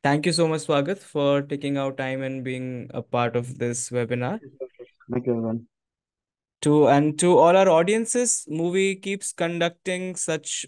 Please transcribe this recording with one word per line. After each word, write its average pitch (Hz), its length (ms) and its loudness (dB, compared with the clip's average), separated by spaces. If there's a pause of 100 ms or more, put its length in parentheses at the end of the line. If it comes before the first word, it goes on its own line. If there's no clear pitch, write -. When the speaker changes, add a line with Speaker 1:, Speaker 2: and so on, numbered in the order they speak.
Speaker 1:
Thank 147 240 2
you 175 60 0
so 165 160 2
much, 156 180 -4
Swagath, 151 320 0
for 143 440 0
taking 143 360 -6
our 135 140 -4
time 135 300 -6
and 131 200 -8
being 127 500 -8
a - 100 -8
part 120 340 -2
of 123 220 -6
this 120 320 -4
webinar. 123 500 -4 (720)
Speaker 2:
Thank 123 140 -2
you, 127 80 0
everyone. 117 320 -4 (960)
Speaker 1:
To, 147 260 6
and 147 300 4
to 180 200 6
all 170 180 8
our 190 120 6
audiences, 220 800 0
Movie 175 480 0
keeps 196 360 -8
conducting 170 840 -4
such - 540 -6